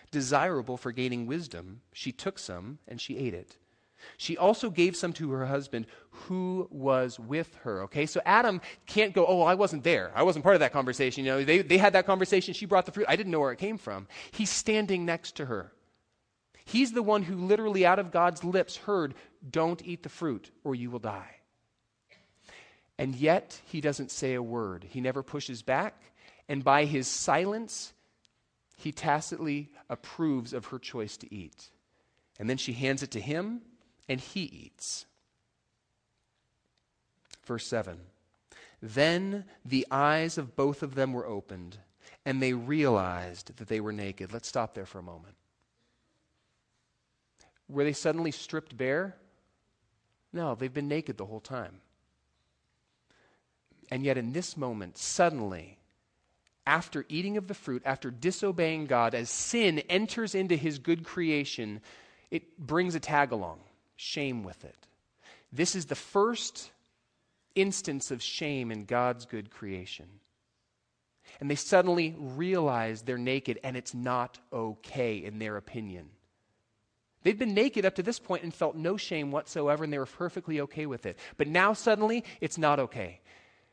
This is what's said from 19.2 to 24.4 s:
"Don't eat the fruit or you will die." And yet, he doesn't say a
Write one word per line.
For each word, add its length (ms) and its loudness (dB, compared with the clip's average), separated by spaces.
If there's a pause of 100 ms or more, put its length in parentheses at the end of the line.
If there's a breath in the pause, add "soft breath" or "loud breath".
"Don't 380 0
eat 160 -8
the 80 -12
fruit 400 -4 (140)
or 100 -2
you 160 -4
will 100 -6
die." 420 -8 (1600 loud breath)
And 180 -2
yet, 500 2
he 160 -6
doesn't 280 -2
say 240 -2
a 100 -2